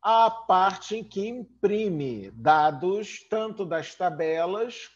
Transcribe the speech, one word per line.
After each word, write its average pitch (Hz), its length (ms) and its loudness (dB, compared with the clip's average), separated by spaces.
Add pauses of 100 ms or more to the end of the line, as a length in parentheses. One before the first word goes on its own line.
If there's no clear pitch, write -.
a 226 280 4
parte 190 640 0
em 226 80 -8
que 196 240 -6
imprime 190 1040 -2
dados, 156 960 2
tanto 220 360 -4
das 160 300 -6
tabelas 170 1000 -2